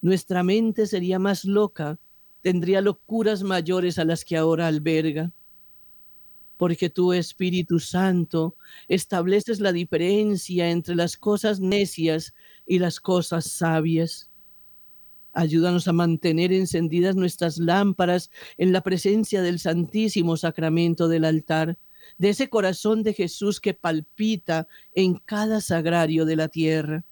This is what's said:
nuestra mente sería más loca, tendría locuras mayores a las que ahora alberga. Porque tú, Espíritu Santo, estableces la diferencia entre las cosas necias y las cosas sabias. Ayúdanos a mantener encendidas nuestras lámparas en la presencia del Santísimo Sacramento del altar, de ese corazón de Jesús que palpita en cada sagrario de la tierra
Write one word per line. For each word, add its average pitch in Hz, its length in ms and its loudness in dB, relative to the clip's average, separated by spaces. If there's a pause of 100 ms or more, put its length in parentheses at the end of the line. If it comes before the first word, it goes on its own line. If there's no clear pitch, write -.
nuestra 180 420 0
mente 214 440 2
sería 185 320 -2
más 196 260 -2
loca, 196 540 -2 (420)
tendría 180 400 2
locuras 208 640 0
mayores 180 560 -2
a 160 80 0
las 165 180 0
que 165 140 -2
ahora 160 280 2
alberga. 160 640 0 (1300)
Porque 170 320 0
tú, 180 240 0
Espíritu 175 680 -2
Santo, 175 800 0 (320)
estableces 196 720 -2
la 196 100 0
diferencia 180 1000 0
entre 170 240 -2
las 170 240 -2
cosas 208 420 0
necias 175 720 -2 (340)
y 185 120 2
las 175 220 -2
cosas 175 440 -2
sabias. 165 880 -2 (1040)
Ayúdanos 170 540 2
a 180 40 2
mantener 170 640 2
encendidas 175 640 0
nuestras 170 420 -2
lámparas 180 720 0 (260)
en 185 160 2
la 185 80 4
presencia 196 640 0
del 175 160 0
Santísimo 175 800 0
Sacramento 165 680 0
del 165 200 2
altar, 160 500 0 (400)
de 196 140 2
ese 262 180 -2
corazón 214 540 0
de 214 100 -2
Jesús 202 480 -4
que 190 140 -2
palpita 165 920 -4 (280)
en 185 220 2
cada 214 440 -2
sagrario 165 640 0
de 160 120 0
la 156 120 -2
tierra 160 640 -2